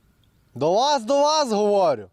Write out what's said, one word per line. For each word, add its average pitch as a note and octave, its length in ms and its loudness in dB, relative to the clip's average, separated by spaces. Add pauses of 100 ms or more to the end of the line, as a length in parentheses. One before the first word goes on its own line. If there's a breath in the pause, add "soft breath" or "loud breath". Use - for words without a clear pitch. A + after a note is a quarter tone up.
(540)
До C#3+ 180 0
вас, C4 320 0
до C#4 160 0
вас, D4 320 0
говорю. G3 600 0